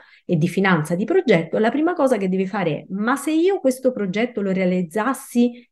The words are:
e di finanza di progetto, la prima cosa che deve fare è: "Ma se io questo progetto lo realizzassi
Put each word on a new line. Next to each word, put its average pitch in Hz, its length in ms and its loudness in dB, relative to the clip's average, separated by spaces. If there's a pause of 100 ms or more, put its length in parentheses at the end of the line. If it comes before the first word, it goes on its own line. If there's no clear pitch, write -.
(260)
e 180 100 0
di 160 140 2
finanza 175 460 2
di 208 100 -2
progetto, 208 520 2
la 214 120 2
prima 320 240 0
cosa 269 240 2
che 196 100 -2
deve 190 180 0
fare 190 260 -2
è: - 180 -8
"Ma 214 260 -2
se 311 160 -4
io 349 300 2
questo 254 320 0
progetto 208 480 -4
lo 190 100 0
realizzassi 214 1200 0